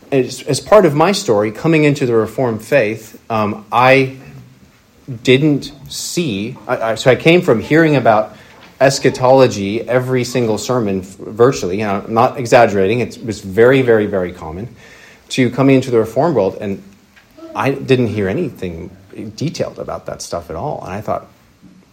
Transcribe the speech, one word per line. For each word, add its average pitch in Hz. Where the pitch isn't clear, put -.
as, 127
as 135
part 202
of 139
my 165
story, 110
coming 160
into 143
the 117
Reformed 110
faith, 110
um, 107
I 131
didn't 135
see, 120
I, 123
I, 113
so 127
I 120
came 165
from 120
hearing 151
about 110
eschatology 123
every 127
single 117
sermon, 104
f-, 92
virtually, 110
you 110
know, 101
I'm 113
not 120
exaggerating, 113
it -
was 107
very, 117
very, 113
very 90
common, 87
to 123
coming 135
into 127
the 117
Reformed 135
world, 98
and 101
I 113
didn't 131
hear 104
anything 87
detailed -
about -
that -
stuff 80
at 78
all. 123
And 90
I 104
thought, 98